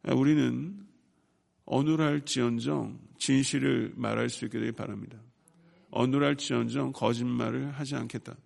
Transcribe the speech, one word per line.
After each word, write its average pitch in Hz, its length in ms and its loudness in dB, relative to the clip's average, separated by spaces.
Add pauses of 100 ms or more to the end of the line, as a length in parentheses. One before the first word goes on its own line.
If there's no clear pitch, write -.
아, 131 100 2
우리는 139 720 2 (760)
어눌할지언정 139 1300 0 (200)
진실을 135 760 2
말할 117 320 -2
수 - 180 -6
있게 110 120 -6
되길 113 140 -2
바랍니다. 107 460 -10 (720)
어눌할지언정 135 1000 2
거짓말을 120 800 0
하지 139 220 -6
않겠다. 117 520 -8